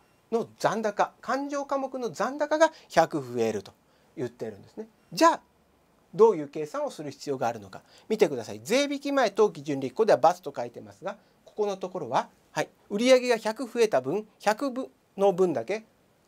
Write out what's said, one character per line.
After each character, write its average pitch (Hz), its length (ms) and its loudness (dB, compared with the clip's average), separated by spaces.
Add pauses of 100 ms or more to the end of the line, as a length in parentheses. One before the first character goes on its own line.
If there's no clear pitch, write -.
(320)
の 226 160 -2 (100)
残 185 220 0
高、 214 400 0
勘 277 300 -4
定 285 160 -6
科 277 100 -2
目 269 220 -6
の 233 120 -6
残 254 280 -4
高 302 180 -2
が 311 160 4 (160)
百 165 320 2
増 120 200 -6
え 113 120 2
る 101 100 -4
と - 100 -16 (440)
言 131 100 -4
っ 117 40 -6
て 120 160 -12
る 104 100 -12
ん 101 60 -20
で - 80 -20
す - 80 -20
ね。 220 100 -12 (240)
じ 254 140 4
ゃ 320 80 6
あ、 - 60 -12 (720)
ど 220 160 8
う 185 60 0
い 151 60 -6
う 143 60 -8
計 156 160 -8
算 277 220 -8
を 233 40 -6
す - 120 -14
る 147 80 -10
必 - 180 -14
要 135 100 -4
が 131 80 -2
あ 117 60 -2
る 113 80 -10
の 98 80 -18
か。 98 140 -20 (260)
見 220 80 -2
て 190 120 4
く 143 80 -4
だ 110 80 -8
さ 104 100 -12
い。 110 100 -14
税 247 200 0
引 285 160 -6
き 277 120 -6
前 254 180 2
当 208 200 2
期 151 120 -14
純 139 180 -4
利 135 80 -4
益、 - 40 -10
こ - 60 -20
こ 220 80 2
で 185 80 6
は× 131 40 2 (240)
と 143 140 -12
書 123 80 -6
い 117 60 -12
て 120 100 -18
ま 104 120 -20
す - 120 -20
が、 202 140 -10 (260)
こ - 120 -20
こ 208 100 0
の 196 100 -2
と 190 140 -8
こ 185 100 -8
ろ 127 80 -8
は、 170 220 0 (200)
は 151 120 -4
い、 - 60 -4 (200)
売 202 160 -2
上 254 240 6
が 233 80 4
百 220 300 -4
増 240 140 -2
え 220 80 4
た 135 120 2
分、 175 280 -4 (100)
百 220 320 0
分 254 180 -8 (280)
の 196 160 4
分 180 200 2
だ 117 120 -4
け 214 200 -6 (440)